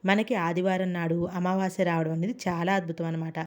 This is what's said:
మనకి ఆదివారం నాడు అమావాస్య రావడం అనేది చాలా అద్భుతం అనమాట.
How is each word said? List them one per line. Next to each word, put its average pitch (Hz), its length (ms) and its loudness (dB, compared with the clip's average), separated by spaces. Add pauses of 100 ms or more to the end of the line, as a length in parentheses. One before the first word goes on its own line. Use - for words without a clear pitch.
మనకి 214 300 2
ఆదివారం 185 580 0
నాడు 170 400 0
అమావాస్య 185 520 0
రావడం 165 280 2
అనేది 175 200 -2
చాలా 180 420 0
అద్భుతం 170 300 -2
అనమాట. 160 420 -4